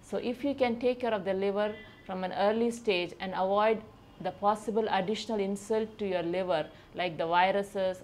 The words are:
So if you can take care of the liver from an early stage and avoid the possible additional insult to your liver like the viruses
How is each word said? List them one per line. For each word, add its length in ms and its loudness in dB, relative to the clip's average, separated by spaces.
So 160 -6
if 260 -4
you 100 0
can 260 0
take 200 0
care 140 0
of 100 -2
the 100 0
liver 400 0
from 180 -6
an 100 -4
early 380 2
stage 500 0
and 120 -6
avoid 480 2
the 100 -4
possible 580 0
additional 500 0
insult 600 -2
to 80 -2
your 160 0
liver 440 0
like 220 -2
the 100 0
viruses 760 2